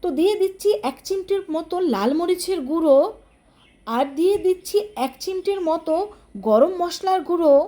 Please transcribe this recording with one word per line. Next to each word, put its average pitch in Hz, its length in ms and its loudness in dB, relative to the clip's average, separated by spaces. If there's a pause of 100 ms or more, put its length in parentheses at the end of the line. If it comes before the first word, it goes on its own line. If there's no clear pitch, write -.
তো - 40 -6 (120)
দিয়ে 381 220 2
দিচ্ছি 381 280 -2 (220)
এক 269 140 -12
চিমটির 381 380 -4 (120)
মতো 330 200 -6 (180)
লাল 208 260 0
মরিচের 359 420 -2 (100)
গুঁড়ো, 311 280 4 (880)
আর 233 180 0 (120)
দিয়ে 359 220 2
দিচ্ছি 370 380 -2 (280)
এক 269 80 -6 (100)
চিমটির 381 460 -4
মতো 320 260 -2 (540)
গরম 240 320 4
মশলার 370 480 -2
গুঁড়ো 339 260 4 (140)